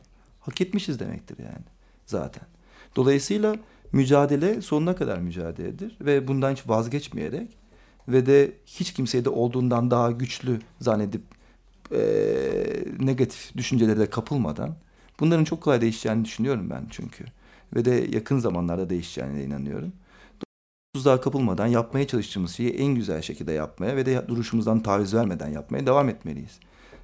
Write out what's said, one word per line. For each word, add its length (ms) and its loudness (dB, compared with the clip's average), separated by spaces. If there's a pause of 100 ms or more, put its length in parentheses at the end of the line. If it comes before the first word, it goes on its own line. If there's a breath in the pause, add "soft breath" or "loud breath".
(400 soft breath)
hak 200 -6
etmişiz 400 -2
demektir 380 -10
yani 260 -14 (420 soft breath)
zaten. 380 -6 (520 loud breath)
Dolayısıyla 600 2 (360 loud breath)
mücadele 680 4
sonuna 340 0
kadar 220 -2
mücadeledir 840 -8
ve 280 2
bundan 240 0
hiç 160 -10
vazgeçmeyerek 920 -4 (500 soft breath)
ve 180 4
de 260 8 (140)
hiç 260 -6
kimseyi 320 0
de 40 2
olduğundan 640 2
daha 200 4
güçlü 480 -4 (220)
zannedip, 420 0 (680 soft breath)
e, 80 0 (1000)
negatif 560 -2
düşüncelere 420 2
de 120 2
kapılmadan 640 -4 (460 soft breath)
bunların 240 4
çok 160 -2
kolay 200 4
değişeceğini 440 0
düşünüyorum 460 -4
ben 200 -8
çünkü. 340 -14 (500 soft breath)
Ve 100 2
de 280 4
yakın 260 0
zamanlarda 520 0
değişeceğine 480 -6
de 60 -6
inanıyorum. 480 -6 (1000 soft breath)
Tuzluğa 260 6
kapılmadan 460 0
yapmaya 400 2
çalıştığımız 440 -2
şeyi 200 -2
en 240 0
güzel 280 -2
şekilde 300 -6
yapmaya 440 -4
ve 100 0
de 220 0
duruşumuzdan 520 0
taviz 340 0
vermeden 340 0
yapmaya 380 -4
devam 220 4
etmeliyiz. 500 -8 (460 loud breath)